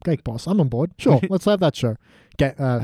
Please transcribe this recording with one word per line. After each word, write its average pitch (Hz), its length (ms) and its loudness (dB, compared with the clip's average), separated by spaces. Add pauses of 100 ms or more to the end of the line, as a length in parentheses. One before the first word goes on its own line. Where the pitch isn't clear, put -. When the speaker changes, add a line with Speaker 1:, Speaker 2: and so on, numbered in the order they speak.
Speaker 1:
Cake 160 200 -2
Boss. 117 240 -8
I'm 196 120 0
on 147 100 2
board. 120 280 -2
Sure, - 280 4
Speaker 2:
<laughs> 175 40 -2
Speaker 1:
let's 185 160 -2
have 208 140 2
that 160 160 2
show. 113 200 -2 (420)
Get, 139 220 0
uh, 127 240 0